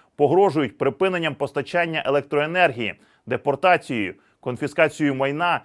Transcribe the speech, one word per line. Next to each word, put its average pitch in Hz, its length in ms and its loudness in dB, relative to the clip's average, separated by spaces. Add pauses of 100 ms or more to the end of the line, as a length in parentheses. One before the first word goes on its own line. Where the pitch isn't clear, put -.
(160)
погрожують 147 600 2
припиненням 160 580 -2
постачання 160 720 -4
електроенергії, 143 880 0 (320)
депортацією, 135 880 0 (260)
конфіскацією 143 760 -2
майна 143 500 -2